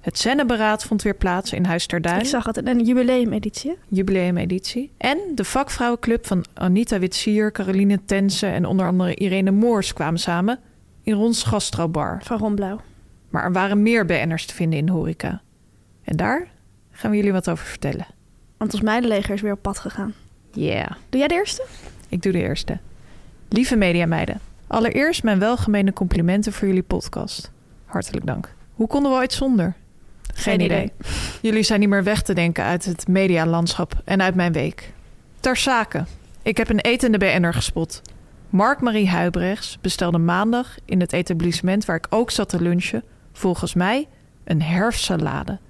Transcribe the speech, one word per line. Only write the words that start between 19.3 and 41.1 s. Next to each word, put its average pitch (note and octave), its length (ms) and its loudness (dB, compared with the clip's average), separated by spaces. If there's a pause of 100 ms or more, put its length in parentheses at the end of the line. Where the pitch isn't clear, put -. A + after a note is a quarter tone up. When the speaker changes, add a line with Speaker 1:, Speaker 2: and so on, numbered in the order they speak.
Speaker 2:
is G3 80 -4
weer G#3 120 -2
op G3 80 -8
pad G3+ 180 -4
gegaan. G#3+ 340 -8 (380)
Speaker 1:
Yeah. - 380 -2 (200)
Speaker 2:
Doe B3+ 100 0
jij C#4+ 80 4
de E4 80 2
eerste? G#4 280 -2 (460)
Speaker 1:
Ik F3 120 -4
doe F#3+ 100 0
de F3+ 100 2
eerste. - 380 -4 (680)
Lieve B3+ 260 2
mediameiden, F3 640 2 (280)
allereerst C4+ 560 0
mijn G#3 160 4
welgemeende G#3 540 2
complimenten F#3+ 600 2
voor - 140 -2
jullie F#3 160 2
podcast. - 680 -6 (340)
Hartelijk - 400 -6
dank. - 280 -6 (220)
Hoe A3+ 120 0
konden C#4+ 240 2
we C4 60 4
ooit C4 160 0
zonder? A3+ 400 2 (640)
Geen - 80 -6
Speaker 2:
Geen F#3 220 2
Speaker 1:
idee. - 180 2
Speaker 2:
idee. - 80 -6 (500)
Speaker 1:
Jullie A3 220 2
zijn G#3+ 160 2
niet G#3 100 4
meer G3 140 4
weg G#3 180 2
te - 120 -2
denken E3+ 300 0
uit E3+ 220 0
het F3 220 -6
medialandschap E3+ 960 2
en G3 160 2
uit F#3 140 2
mijn F3 180 2
week. - 400 -4 (460)
Ter B3+ 180 0
zake. A#3 460 0 (380)
Ik A3 160 -2
heb A3+ 120 0
een G#3+ 100 2
etende A#3+ 380 4
B F#3 40 4 (180)
N'er E3+ 140 2
gespot. - 480 -4 (480)
Mark-Marie G#3+ 600 2
Huibrechts F3 720 -2
bestelde F3 360 0
maandag G3+ 680 0
in F#3+ 140 0
het F3 140 0